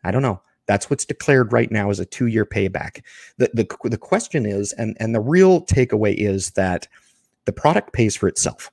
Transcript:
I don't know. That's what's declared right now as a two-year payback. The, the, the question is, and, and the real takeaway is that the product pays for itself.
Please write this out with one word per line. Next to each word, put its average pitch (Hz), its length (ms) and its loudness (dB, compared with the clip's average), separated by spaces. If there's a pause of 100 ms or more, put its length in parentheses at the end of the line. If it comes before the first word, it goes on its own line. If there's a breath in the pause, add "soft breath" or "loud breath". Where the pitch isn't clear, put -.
I 95 60 -4
don't 123 120 0
know. 110 180 -2 (260)
That's 202 220 0
what's - 160 -4
declared 127 480 2
right 117 180 2
now 104 200 0
as 101 100 -2
a 92 60 -6
two-year 110 400 -2
payback. - 560 -4 (340 loud breath)
The, 123 160 2
the, - 360 -4
the 113 100 -4
question 170 480 -4
is, 101 280 -4
and, 113 260 -6
and 113 140 -4
the 110 60 0
real 180 460 4
takeaway 107 480 2
is 98 380 -2
that 92 360 -2 (560 soft breath)
the - 80 -2
product - 400 0
pays 110 240 0
for 98 120 0
itself. - 440 -6